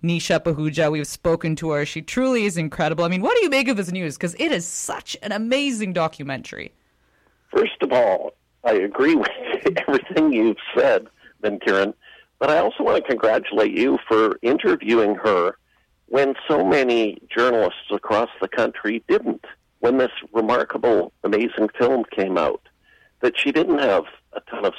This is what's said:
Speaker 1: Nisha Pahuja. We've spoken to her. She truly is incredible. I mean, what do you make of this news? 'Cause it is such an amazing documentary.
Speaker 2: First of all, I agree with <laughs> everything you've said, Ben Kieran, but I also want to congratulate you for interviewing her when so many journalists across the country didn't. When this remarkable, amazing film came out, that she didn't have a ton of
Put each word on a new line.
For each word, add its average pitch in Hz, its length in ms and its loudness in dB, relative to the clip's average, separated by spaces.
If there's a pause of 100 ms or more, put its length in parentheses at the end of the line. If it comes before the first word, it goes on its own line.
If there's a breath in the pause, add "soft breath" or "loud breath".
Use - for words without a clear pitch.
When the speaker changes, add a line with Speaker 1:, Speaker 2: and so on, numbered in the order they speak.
Speaker 1:
Nisha 165 380 0
Pahuja. 151 520 0
We've 151 140 -4
spoken 165 500 -2
to 160 140 -4
her. 147 160 -2
She - 160 -10
truly 247 420 0
is 185 120 -2
incredible. 160 480 -2
I 170 40 0
mean, 185 140 -2
what 427 140 2
do 453 60 2
you 339 80 0
make 269 180 0
of 247 80 0
this 180 140 -6
news? 175 280 -6
'Cause 175 200 -6
it 311 140 -2
is 175 140 -4
such - 560 -10
an 208 100 -8
amazing 226 600 -2
documentary. 156 800 -6 (800)
Speaker 2:
First - 320 -2
of 135 100 -2
all, 113 420 2 (300)
I 117 80 2
agree 107 420 2
with - 140 2 (260)
<laughs> - 220 -2 (100)
everything 160 460 2
you've 113 240 2 (200)
said, 120 300 2 (340 soft breath)
Ben 101 200 -2
Kieran, 98 340 2 (440 loud breath)
but 139 120 2
I 156 80 4
also 208 240 0
want 226 140 2
to - 120 -2
congratulate 110 640 2
you 127 260 2 (100)
for 110 340 2
interviewing 113 720 2
her 95 420 0 (480)
when 135 280 2 (140)
so 151 160 2
many 120 540 2 (100)
journalists 117 640 0
across 107 380 0 (100)
the 95 80 -4
country 110 580 -2
didn't. 220 380 0 (360)
When 123 180 2
this 131 120 2 (220)
remarkable, 113 800 0 (100)
amazing 107 460 0 (100)
film 123 320 2
came 95 280 -2
out, 76 240 0 (580 soft breath)
that - 180 0
she 143 140 0
didn't 160 260 2
have 101 260 2 (280)
a - 80 -10 (100)
ton 101 140 -8
of 92 140 0